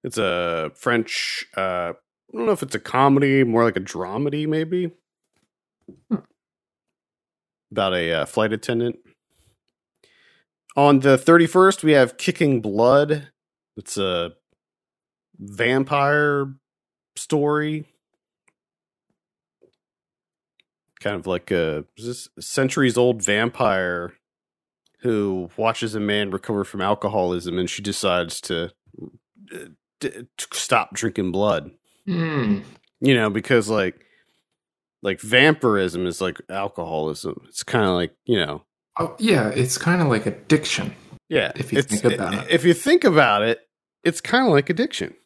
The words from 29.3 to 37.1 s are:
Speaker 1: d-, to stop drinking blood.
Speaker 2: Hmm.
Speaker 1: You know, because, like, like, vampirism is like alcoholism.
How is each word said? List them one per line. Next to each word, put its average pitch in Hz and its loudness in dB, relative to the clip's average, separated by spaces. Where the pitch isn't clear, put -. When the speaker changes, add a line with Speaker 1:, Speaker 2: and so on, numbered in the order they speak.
Speaker 1:
d-, 120 -10
to - -10
stop - -2
drinking 98 -4
blood. 87 -2
Speaker 2:
Hmm. 151 -2
Speaker 1:
You 135 4
know, 110 2
because, 107 0
like, 101 -2
like, 98 -4
vampirism 110 4
is 87 -6
like 92 -4
alcoholism. 82 -6